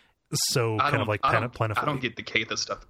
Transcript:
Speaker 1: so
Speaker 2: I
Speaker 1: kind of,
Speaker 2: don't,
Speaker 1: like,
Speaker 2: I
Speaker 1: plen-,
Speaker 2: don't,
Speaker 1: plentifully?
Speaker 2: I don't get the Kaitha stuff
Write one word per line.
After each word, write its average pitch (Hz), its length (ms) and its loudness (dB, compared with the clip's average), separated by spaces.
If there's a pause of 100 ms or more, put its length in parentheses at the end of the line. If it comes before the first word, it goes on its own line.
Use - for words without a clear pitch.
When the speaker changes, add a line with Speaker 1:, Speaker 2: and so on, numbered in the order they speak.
(320)
Speaker 1:
so 117 440 2
Speaker 2:
I 135 140 2
Speaker 1:
kind 143 40 4
of, 113 80 2
Speaker 2:
don't, 110 60 0
Speaker 1:
like, 107 140 0
Speaker 2:
I 139 80 2
Speaker 1:
plen-, 113 120 4
Speaker 2:
don't, 120 100 -4
Speaker 1:
plentifully? 110 300 0
Speaker 2:
I 139 40 -4
don't 139 140 0
get 123 160 -4
the - 80 -10
Kaitha 110 340 -2
stuff - 320 -6